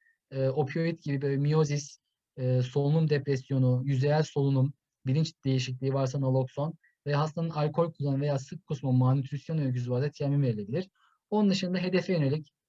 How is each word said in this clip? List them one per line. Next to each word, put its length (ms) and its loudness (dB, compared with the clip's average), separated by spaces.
e, 160 0
opioid 520 -2
gibi 220 -4
böyle 160 0
miyozis, 640 0
e, 240 2
solunum 480 2
depresyonu, 760 0
yüzeyel 380 2
solunum, 500 0
bilinç 280 0
değişikliği 480 -2
varsa 280 0
nalokson 520 0
ve 100 -2
hastanın 340 -2
alkol 440 0
kullanımı 280 -2
veya 180 0
sık 260 -16
kusma, 260 -4
malnütrisyon 640 0
öyküsü 340 -2
varsa 200 -2
tiamin 300 -2
verilebilir. 480 -2
Onun 200 2
dışında 280 0
hedefe 360 0
yönelik 400 0